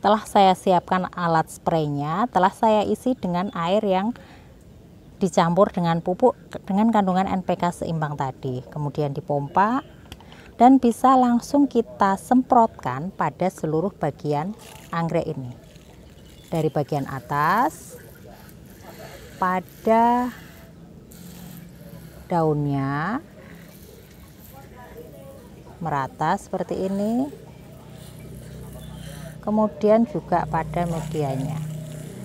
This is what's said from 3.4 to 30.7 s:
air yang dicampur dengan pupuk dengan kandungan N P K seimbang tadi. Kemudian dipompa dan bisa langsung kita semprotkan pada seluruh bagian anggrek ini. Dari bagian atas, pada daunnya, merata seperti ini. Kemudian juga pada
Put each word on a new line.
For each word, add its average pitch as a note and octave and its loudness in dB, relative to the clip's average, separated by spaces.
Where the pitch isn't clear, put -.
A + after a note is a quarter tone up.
air F3+ 0
yang G3 0
dicampur F3+ 4
dengan E3+ 0
pupuk - 2
dengan G#3+ 2
kandungan F#3+ 2
N F#3 -4
P F3+ -2
K F3 0
seimbang D#3 -4
tadi. C3 -6
Kemudian D3 -4
dipompa D3+ 0
dan C4 10
bisa B3+ 4
langsung B3+ 4
kita G3+ 0
semprotkan A3+ 2
pada F3 -2
seluruh E3 -2
bagian D3 -4
anggrek E3 -2
ini. C3 -8
Dari D#3+ 0
bagian D3 -2
atas, D#3 -2
pada A3+ 2
daunnya, D3 0
merata D#3 -2
seperti F#3 -6
ini. A3+ -2
Kemudian G#3+ 2
juga E3+ -2
pada D#3+ -2